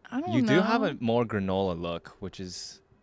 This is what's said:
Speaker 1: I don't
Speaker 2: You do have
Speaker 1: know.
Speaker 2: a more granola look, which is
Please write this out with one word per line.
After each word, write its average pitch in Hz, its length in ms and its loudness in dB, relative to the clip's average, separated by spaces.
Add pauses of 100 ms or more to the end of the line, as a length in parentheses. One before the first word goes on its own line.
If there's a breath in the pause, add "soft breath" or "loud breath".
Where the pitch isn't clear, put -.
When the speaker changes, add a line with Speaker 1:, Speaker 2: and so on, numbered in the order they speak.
(120)
Speaker 1:
I 247 80 -4
don't 349 140 -4
Speaker 2:
You - 80 2
do 214 180 6
have 226 220 2
Speaker 1:
know. 202 80 2
Speaker 2:
a 143 100 -6
more 120 240 2
granola 95 560 0
look, 85 400 -8
which 95 220 -10
is - 400 -12 (220)